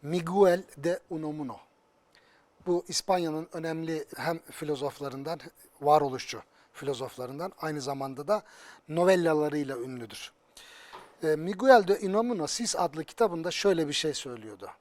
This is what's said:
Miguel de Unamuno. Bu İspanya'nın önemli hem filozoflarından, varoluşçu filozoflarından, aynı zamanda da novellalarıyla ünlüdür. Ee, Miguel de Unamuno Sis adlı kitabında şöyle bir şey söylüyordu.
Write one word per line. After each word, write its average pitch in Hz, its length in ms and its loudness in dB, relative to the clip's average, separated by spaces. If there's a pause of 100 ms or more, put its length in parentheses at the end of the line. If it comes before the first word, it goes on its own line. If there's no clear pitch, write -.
Miguel 180 600 4 (140)
de 170 240 -2 (100)
Unamuno. 151 460 -8 (1080)
Bu 175 220 0
İspanya'nın 165 640 -2
önemli 160 520 -4 (120)
hem 156 220 -4
filozoflarından, 143 1000 -6 (400)
varoluşçu 143 640 4 (300)
filozoflarından, 135 880 -8
aynı 151 200 -4
zamanda 135 480 -6
da 208 140 2 (460)
novellalarıyla 151 920 2
ünlüdür. 120 540 -12 (880)
Ee, 165 40 -2
Miguel 185 600 6
de 202 100 4 (100)
Unamuno 208 380 0
Sis - 300 -4
adlı 160 280 -2
kitabında 175 460 -2
şöyle 165 380 2
bir 147 40 -4
şey 147 220 -2
söylüyordu. 107 560 -12 (100)